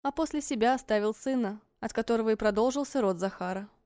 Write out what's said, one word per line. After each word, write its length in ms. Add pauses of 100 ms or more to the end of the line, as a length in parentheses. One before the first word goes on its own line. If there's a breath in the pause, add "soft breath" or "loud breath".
А 100
после 300
себя 320
оставил 400
сына, 480 (180)
от 140
которого 380
и 40
продолжился 640
род 180
Захара. 500 (160)